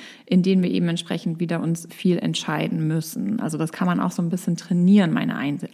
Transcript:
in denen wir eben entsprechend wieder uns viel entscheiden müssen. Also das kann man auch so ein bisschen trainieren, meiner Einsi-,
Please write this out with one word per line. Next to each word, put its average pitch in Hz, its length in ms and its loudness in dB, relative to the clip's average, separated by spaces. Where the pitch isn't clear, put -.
in 180 160 4
denen 190 220 4
wir 175 80 0
eben 180 180 0
entsprechend 170 500 -4
wieder 170 220 -2
uns 165 300 -2
viel 175 260 0
entscheiden 160 720 -2
müssen. 160 520 -4
Also 151 200 -4
das 160 120 -2
kann - 140 -4
man 175 140 2
auch 180 120 -2
so 180 120 -4
ein 170 60 -2
bisschen 175 280 -2
trainieren, 180 560 4
meiner - 240 -2
Einsi-, 143 360 -6